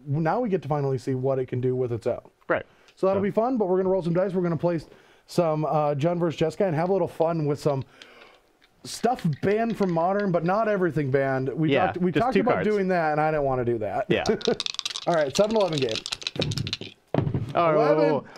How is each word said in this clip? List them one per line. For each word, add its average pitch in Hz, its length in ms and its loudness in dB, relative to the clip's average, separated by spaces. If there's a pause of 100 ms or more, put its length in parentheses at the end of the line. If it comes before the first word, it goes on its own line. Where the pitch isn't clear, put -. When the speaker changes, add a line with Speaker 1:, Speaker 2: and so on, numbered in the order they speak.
Speaker 1:
Now 160 340 0
we 254 80 -2
get 180 140 0
to 131 60 -12
finally 139 300 0
see 135 160 -4
what 131 260 0
it 127 60 -4
can 123 140 -4
do 127 160 0
with 127 160 -2
its 113 140 -4
own. 117 140 -2 (280)
Speaker 2:
Right. 156 180 0 (300)
Speaker 1:
So - 100 0
that'll 196 160 2
Speaker 2:
Yeah. 202 80 0
Speaker 1:
be - 40 -2
fun, 247 220 2
but 214 120 0
we're 185 100 2
gonna 190 120 2
roll 190 120 2
some 170 120 0
dice. 185 200 0
We're 185 80 0
gonna 170 140 0
place 170 300 0 (400)
some, 156 380 0
uh, 147 300 0
Jund 170 240 0
versus 170 220 0
Jeskai 165 260 0
and 175 80 0
have 165 140 0
a 196 40 2
little 175 160 2
fun 160 380 0
with 143 140 -2
some 139 240 0 (1000)
stuff 233 420 -2 (180)
banned 214 340 0
from 185 160 0
Modern, 190 400 0
but 170 100 0
not 196 240 2
everything 160 460 0
banned. 135 380 2
We 151 240 0
Speaker 2:
Yeah, 110 120 4
Speaker 1:
talked, 87 120 -2
we 180 120 2
Speaker 2:
just 185 120 2
Speaker 1:
talked 247 120 2
Speaker 2:
two - 60 4
Speaker 1:
about 233 140 2
Speaker 2:
cards. 101 140 2
Speaker 1:
doing 202 200 2
that, 165 240 2
and 151 80 2
I 156 100 2
didn't 151 140 0
wanna 127 200 0
do 120 140 0
that. 104 300 -4
Speaker 2:
Yeah. 92 180 0
Speaker 1:
<laughs> - 800 -4
All 175 80 0
right, 147 220 0
seven 214 200 2
eleven 175 220 0
game. 127 120 -2 (1600)
Speaker 2:
Oh. 165 200 2
Speaker 1:
Eleven. 151 480 2 (160)